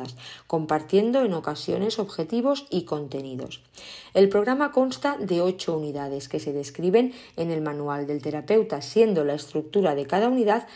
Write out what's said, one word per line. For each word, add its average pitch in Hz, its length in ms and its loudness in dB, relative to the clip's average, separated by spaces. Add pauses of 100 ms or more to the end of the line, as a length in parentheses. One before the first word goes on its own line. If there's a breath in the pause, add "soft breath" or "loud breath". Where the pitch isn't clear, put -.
(480 loud breath)
compartiendo 170 760 2
en 208 100 2
ocasiones 170 640 -2
objetivos 240 720 -2
y 175 140 -2
contenidos. 135 800 -8 (520 loud breath)
El 196 160 8
programa 247 420 2
consta 262 460 0
de 180 240 0
ocho 180 360 0
unidades 139 520 -6
que 151 100 -4
se 147 140 -6
describen 180 600 2 (220 loud breath)
en 170 160 -2
el 156 100 -2
manual 147 460 -4
del 147 140 -4
terapeuta, 151 600 0
siendo 214 420 4
la 143 100 0
estructura 156 640 0
de 143 100 -2
cada 202 220 2
unidad 233 480 2